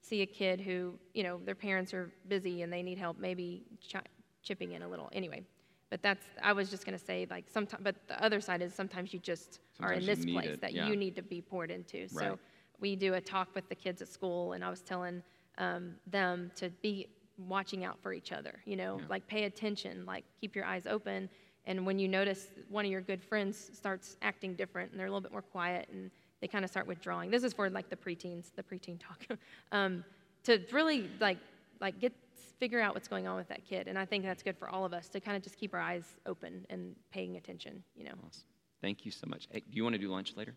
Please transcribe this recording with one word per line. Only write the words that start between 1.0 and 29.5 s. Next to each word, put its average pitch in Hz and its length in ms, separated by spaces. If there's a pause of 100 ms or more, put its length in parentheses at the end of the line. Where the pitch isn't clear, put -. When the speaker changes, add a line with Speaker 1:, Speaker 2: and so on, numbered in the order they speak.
Speaker 1:
you 220 80
know, 175 220
their 196 100
parents 190 380
are 180 180 (180)
busy 185 340
and 170 100
they 175 100
need 180 160
help, 175 200
maybe 180 440 (280)
chi-, 190 100 (420)
chipping 185 300
in 170 100
a 175 60
little. 180 240
Anyway, 175 300 (480)
but 185 120
that's, 196 220 (180)
I 208 120
was 196 160
just 190 160
gonna 190 120
say, 180 300
like, 180 240
someti-, 202 300
but 196 140 (120)
the - 160
other 214 160
side 180 220
is 175 100
sometimes 185 400
you 185 80
just - 400 (200)
are 175 120
in 185 80
Speaker 2:
Sometimes 185 60
you 202 100
Speaker 1:
this 82 80
Speaker 2:
need - 160
Speaker 1:
place - 140
Speaker 2:
it, - 80
Speaker 1:
that - 100
Speaker 2:
yeah. 85 160
Speaker 1:
you 208 80
need 190 200
to 180 60
be 175 200
poured 170 280
into. 175 380
So - 80 (140)
Speaker 2:
Right. 185 80 (420)
Speaker 1:
we 196 160
do 190 180
a 185 60
talk 185 340
with - 140
the 185 60
kids 180 260
at - 80
school, 175 460
and 180 100
I 180 60
was 180 100
telling, 180 420 (360)
um, 180 360 (120)
them 180 500
to 180 140 (120)
be 202 260 (280)
watching 185 480
out - 160
for 190 140
each 175 180
other, - 320
you 208 120
know, 190 240
Speaker 2:
Yeah. 156 100
Speaker 1:
like, 190 160
pay 214 180
attention, 196 600
like, - 180 (160)
keep 196 160
your 196 80
eyes 185 220
open. 196 420 (380)
And 185 200
when 196 120
you 190 100
notice 190 420 (200)
one 208 160
of 196 40
your 190 120
good 185 200
friends 208 540
starts - 460
acting 196 320
different 180 360
and - 80
they're 185 80
a 190 40
little 196 100
bit 190 100
more 202 120
quiet 180 480
and 190 200 (300)
they 185 80
kinda 196 180
start 185 220
withdrawing. 175 420
This 240 140
is 233 80
for, 196 180
like, 185 180
the 185 80
preteens, 175 600
the 196 80
preteen 180 340
talk. - 300
<laughs> - 440